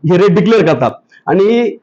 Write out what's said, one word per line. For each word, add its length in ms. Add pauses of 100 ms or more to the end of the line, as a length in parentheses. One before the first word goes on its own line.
(100)
हे 60
रेट 140
डिक्लेअर 360
करतात 240 (360)
आणि 560